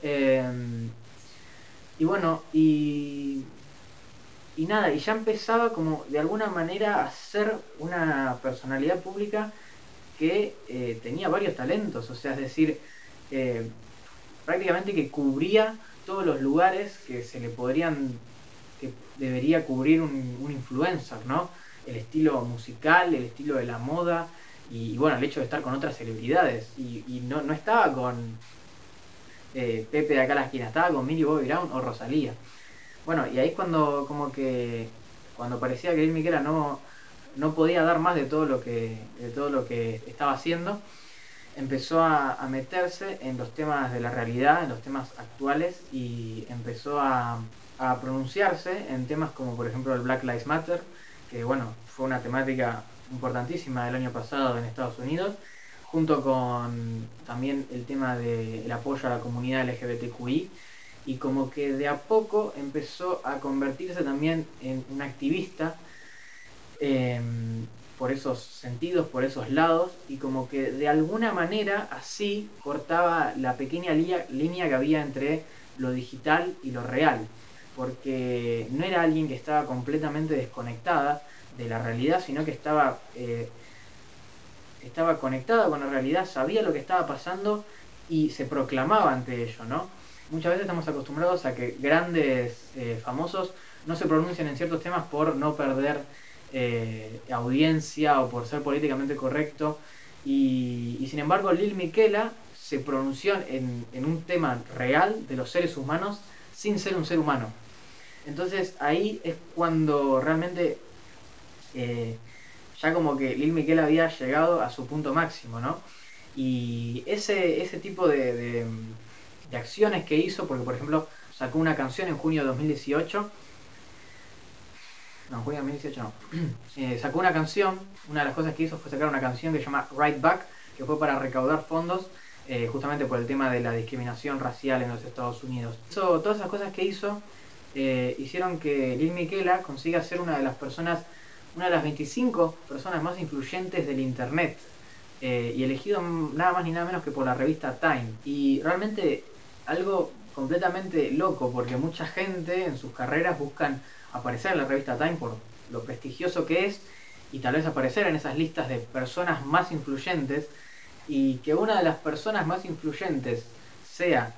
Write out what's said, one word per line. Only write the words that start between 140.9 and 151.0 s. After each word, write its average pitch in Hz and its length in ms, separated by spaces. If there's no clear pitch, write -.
una 175 100
de 180 60
las 160 120
veinticinco 165 720
personas 165 320
más 180 180
influyentes 165 680
del 135 120
internet, 131 580
eh, 127 360
y 131 60
elegido 156 380
nada 170 520
más 180 120
ni 165 60
nada 170 140
menos 180 180
que 147 80
por 131 140
la 127 80
revista 131 460
Time. 139 260
Y 139 360
realmente 180 640
algo 175 460
completamente 170 800